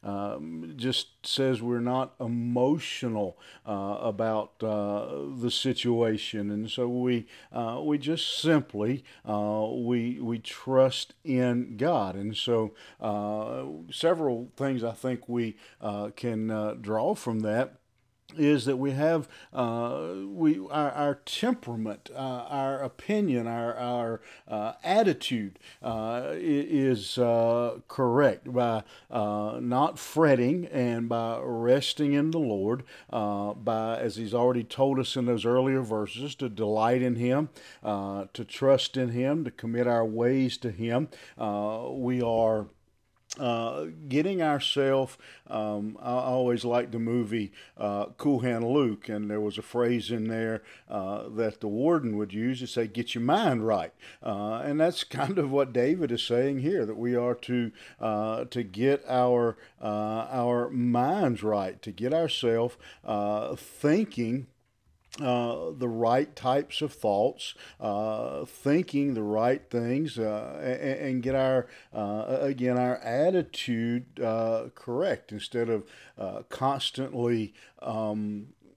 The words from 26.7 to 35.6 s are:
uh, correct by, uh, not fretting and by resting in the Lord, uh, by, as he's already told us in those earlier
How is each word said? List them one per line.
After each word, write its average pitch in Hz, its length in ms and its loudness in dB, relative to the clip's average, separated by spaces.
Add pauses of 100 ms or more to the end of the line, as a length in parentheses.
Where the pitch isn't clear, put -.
uh, 117 600 4 (100)
correct 127 600 4
by, 117 320 0 (280)
uh, 104 500 -2
not 127 380 2
fretting 151 640 4
and 117 460 -2
by 117 320 -2
resting 131 720 2
in 147 160 2
the 165 80 0
Lord, 117 460 0 (280)
uh, 104 400 -2
by, 113 460 -2
as 104 180 -4
he's 107 160 -6
already 123 320 4
told 135 340 2
us 127 160 -2
in 123 120 0
those 117 180 0
earlier 127 380 4